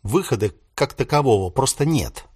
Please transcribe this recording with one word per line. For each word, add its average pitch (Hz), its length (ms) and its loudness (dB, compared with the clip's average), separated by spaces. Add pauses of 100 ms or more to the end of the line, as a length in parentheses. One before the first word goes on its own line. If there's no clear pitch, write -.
выхода 107 500 -2 (220)
как - 200 -2
такового 123 560 2
просто 135 340 -2
нет. 143 400 -2 (120)